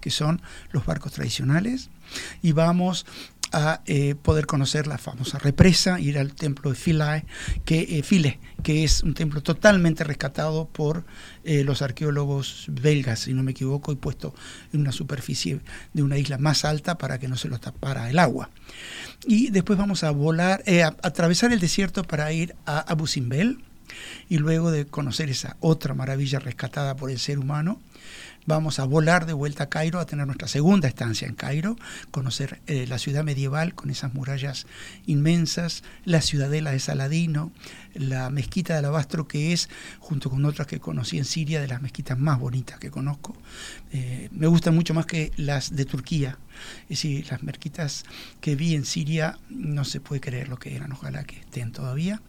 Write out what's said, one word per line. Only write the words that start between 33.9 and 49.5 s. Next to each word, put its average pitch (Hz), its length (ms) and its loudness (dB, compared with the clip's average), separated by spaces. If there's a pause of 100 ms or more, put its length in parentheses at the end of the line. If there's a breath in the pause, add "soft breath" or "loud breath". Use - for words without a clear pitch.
esas 135 240 -4
murallas 135 540 -4 (380 loud breath)
inmensas, 160 800 2 (220 loud breath)
la 165 160 4
ciudadela 147 500 0
de 135 80 0
Saladino, 151 720 -2 (420 loud breath)
la 131 360 -2
mezquita 156 440 -2
de 156 60 2
Alabastro, 147 480 -2
que 151 240 0
es, 170 180 0 (300 loud breath)
junto 139 300 -4
con 135 160 0
otras 147 220 -2
que - 120 -6
conocí 156 380 -4
en 139 80 0
Siria, 156 340 -2
de 143 80 -4
las 123 140 -6
mezquitas 127 380 -4
más 139 200 4
bonitas 127 400 -4
que 139 120 -10
conozco. 143 440 -6 (560 loud breath)
Eh, 127 400 -6
me 156 160 0
gustan 165 280 6
mucho 165 180 2
más 160 120 2
que 160 320 -2
las 143 380 -2
de 139 100 0
Turquía. 135 520 -4 (460 loud breath)
Es - 180 -6
decir, 139 280 -2
las 131 140 -6
mezquitas 147 640 -8 (360 loud breath)
que 151 140 0
vi 160 200 2
en 139 100 0
Siria, 156 540 -2 (100)